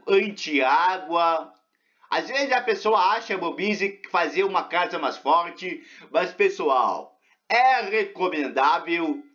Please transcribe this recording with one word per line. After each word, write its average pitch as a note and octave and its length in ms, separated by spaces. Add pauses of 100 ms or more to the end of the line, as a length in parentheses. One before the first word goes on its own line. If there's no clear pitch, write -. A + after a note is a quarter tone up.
anti-água. E3 1500 (560)
Às E3 200
vezes C4+ 240
a B3 80
pessoa G#3 540
acha - 220
bobice F#3 720
fazer E3+ 360
uma F#3+ 180
casa F3 340
mais C#3+ 200
forte, E3+ 680 (260)
mas, F3 220
pessoal, C3 840 (360)
é B3 320
recomendável, E3 1400 (120)